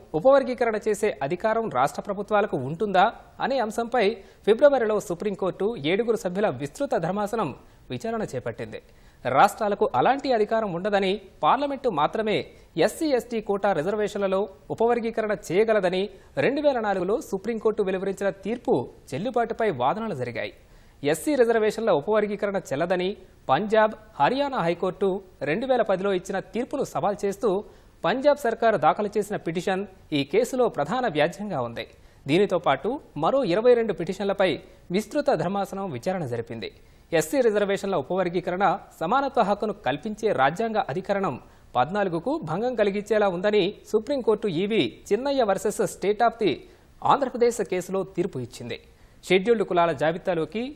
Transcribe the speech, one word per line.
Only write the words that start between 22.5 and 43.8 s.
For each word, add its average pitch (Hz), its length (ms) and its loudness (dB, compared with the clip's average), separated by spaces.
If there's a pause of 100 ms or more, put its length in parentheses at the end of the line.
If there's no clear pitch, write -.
చెల్లదని 180 600 -2 (320)
పంజాబ్, 214 420 4 (280)
హర్యానా 269 380 0
హైకోర్టు 185 640 -2 (200)
రెండు 165 240 -2
వేల 254 160 2
పదిలో 196 320 0
ఇచ్చిన 185 260 -4
తీర్పును 247 440 -4
సవాల్ 196 320 -2 (100)
చేస్తూ 196 380 -2 (420)
పంజాబ్ 262 320 2
సర్కారు 226 400 0
దాఖలు 175 400 2
చేసిన 202 180 -4
పిటిషన్ 185 520 -4 (260)
ఈ 143 100 2
కేసులో 240 460 2
ప్రధాన 185 380 -2
వ్యాజ్యంగా 165 540 0
ఉంది. 117 260 -8 (400)
దీనితో 180 320 2
పాటు 196 400 0 (180)
మరో 214 260 2
ఇరవై 220 300 4
రెండు 226 200 2
పిటిషన్లపై 190 680 -2 (320)
విస్తృత 220 420 0
ధర్మాసనం 190 580 -4
విచారణ 170 340 -4
జరిపింది. 117 460 -8 (420)
ఎస్సీ 165 280 2
రిజర్వేషన్ల 202 540 2
ఉపవర్గీకరణ 180 840 0 (200)
సమానత్వ 262 420 0
హక్కును 202 320 0
కల్పించే - 580 -4
రాజ్యాంగ 175 460 2 (120)
అధికరణం 185 500 -2 (360)
పద్నాలుగుకు 185 680 0
భంగం 208 320 -2
కలిగించేలా 208 520 2
ఉందని 196 460 2 (180)